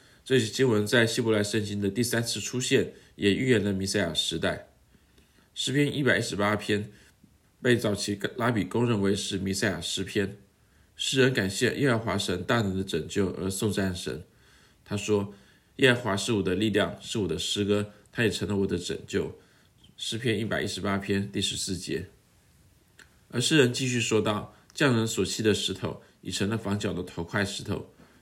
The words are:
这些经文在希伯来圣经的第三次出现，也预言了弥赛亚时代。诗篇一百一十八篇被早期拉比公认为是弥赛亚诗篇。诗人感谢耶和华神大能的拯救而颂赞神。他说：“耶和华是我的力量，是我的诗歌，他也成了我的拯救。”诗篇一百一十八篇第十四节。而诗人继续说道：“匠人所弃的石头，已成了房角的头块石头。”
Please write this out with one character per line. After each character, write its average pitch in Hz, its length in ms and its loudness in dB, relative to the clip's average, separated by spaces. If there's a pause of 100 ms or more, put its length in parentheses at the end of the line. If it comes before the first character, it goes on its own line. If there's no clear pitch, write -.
(220)
这 131 160 2
些 113 80 2
经 127 220 2
文 104 180 2
在 113 200 4
希 117 160 0
伯 113 100 4
来 107 100 4
圣 104 220 -2
经 101 160 -4
的 101 80 2
第 104 140 0
三 117 200 0
次 117 180 -4
出 123 200 -6
现， 127 320 2 (240)
也 101 180 4
预 127 160 -2
言 104 140 4
了 101 80 0
弥 95 140 -2
赛 104 140 0
亚 85 120 0
时 82 260 -2
代。 - 300 -4 (840)
诗 - 180 -4
篇 143 240 2
一 - 60 0
百 104 160 4
一 113 40 0
十 - 140 -4
八 104 180 2
篇 104 380 -2 (680)
被 123 140 4
早 107 180 0
期 98 240 -4 (180)
拉 120 140 0
比 107 120 2
公 113 260 0
认 110 120 2
为 98 160 2
是 98 220 -4
弥 95 140 -2
赛 98 180 0
亚 85 100 -4
诗 95 240 -4
篇。 98 320 -4 (580)
诗 - 260 0
人 131 120 6
感 101 160 0
谢 110 280 0
耶 135 140 2
和 113 80 4
华 107 200 0
神 92 260 -2
大 117 160 2
能 95 160 0
的 95 80 -2
拯 80 240 -4
救 95 240 0
而 92 160 -4
颂 98 240 0
赞 95 220 0
神。 78 280 -8 (600)
他 101 120 -6
说 101 380 0 (420)
：“耶 127 180 6
和 - 60 -4
华 98 160 0
是 117 180 0
我 101 80 2
的 90 120 0
力 110 140 0
量， 98 320 2
是 - 180 -6
我 98 80 0
的 82 120 -2
诗 - 260 -2
歌， 104 280 0 (200)
他 120 100 -2
也 110 80 2
成 92 160 -4
了 101 100 -2
我 98 100 2
的 90 120 0
拯 - 280 -6
救。” 82 320 -4 (580)
诗 - 220 -6
篇 113 200 0
一 113 60 -2
百 101 160 -2
一 98 60 -2
十 101 140 -6
八 98 180 -2
篇 98 340 0
第 107 80 -2
十 - 160 -2
四 95 200 -4
节。 80 340 -6 (1160)
而 120 120 -2
诗 156 160 4
人 123 160 6
继 131 160 -2
续 123 120 0
说 110 200 2
道 104 340 -2 (200)
：“匠 139 200 4
人 110 120 2
所 107 180 0
弃 - 180 -4
的 107 120 4
石 - 180 -2
头， - 300 -6 (180)
已 - 100 -12
成 98 200 -2
了 113 80 -2
房 101 200 -2
角 104 140 -2
的 85 100 -4
头 85 220 -8
块 101 200 -2
石 - 180 -6
头。” - 320 -6 (280)